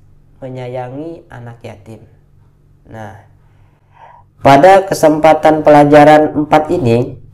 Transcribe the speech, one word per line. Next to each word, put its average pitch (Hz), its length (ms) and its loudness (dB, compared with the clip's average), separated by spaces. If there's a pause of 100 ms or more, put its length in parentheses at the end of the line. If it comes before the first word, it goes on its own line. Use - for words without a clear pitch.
(440)
menyayangi 127 880 -14
anak 117 320 -20
yatim. 107 400 -20 (800)
Nah, 107 320 -20 (1300)
pada 180 480 2
kesempatan 156 720 0
pelajaran 147 720 4
empat 156 400 -4
ini, 123 400 -4 (200)